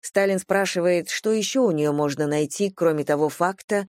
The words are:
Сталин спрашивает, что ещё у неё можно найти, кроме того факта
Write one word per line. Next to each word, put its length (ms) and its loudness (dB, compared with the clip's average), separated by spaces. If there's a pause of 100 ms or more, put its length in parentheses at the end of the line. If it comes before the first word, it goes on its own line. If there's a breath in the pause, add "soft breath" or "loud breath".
Сталин 380 0
спрашивает, 680 0
что 220 -4
ещё 320 0
у 80 4
неё 220 2
можно 340 0
найти, 440 -2
кроме 320 0
того 260 2
факта 640 -2